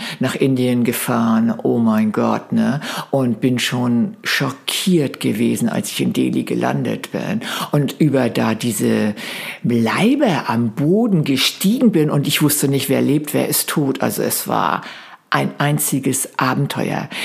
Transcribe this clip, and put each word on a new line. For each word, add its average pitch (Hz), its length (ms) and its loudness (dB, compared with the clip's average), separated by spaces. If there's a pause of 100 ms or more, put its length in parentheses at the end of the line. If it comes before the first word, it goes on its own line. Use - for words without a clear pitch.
(200)
nach 127 140 -2
Indien 127 500 2
gefahren, 117 800 2
oh 123 160 0
mein 110 340 2
Gott, 113 400 -2
ne, 117 300 0 (300)
und 127 280 0
bin 127 200 0
schon 120 640 0
schockiert - 960 -2
gewesen, 117 500 0
als - 220 -4
ich - 100 -6
in - 100 0
Delhi 127 320 0
gelandet 123 440 -2 (240)
bin 101 300 -4 (300)
und 147 280 0
über 131 300 4
da 113 260 0
diese 110 580 0 (480)
Leiber 139 840 2
am 117 240 0
Boden 180 540 2
gestiegen 190 680 2
bin 156 180 2
und 147 180 0
ich 151 140 0
wusste 147 280 2
nicht, 135 180 0
wer 127 140 2
lebt, 143 320 0
wer 131 160 0
ist - 180 -2
tot. 135 340 0
Also 117 200 0
es - 260 -2
war 95 340 0 (480)
ein 139 280 0
einziges 143 840 -2
Abenteuer. 131 720 -2 (160)